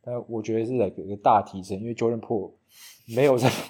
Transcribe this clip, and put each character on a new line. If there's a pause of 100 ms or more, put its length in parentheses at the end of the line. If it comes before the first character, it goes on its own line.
但
我
觉
得
是，
like，
有
一
个
大
提
升，
因
为
Jordan
Poole (640)
没
有
在，
<laughs>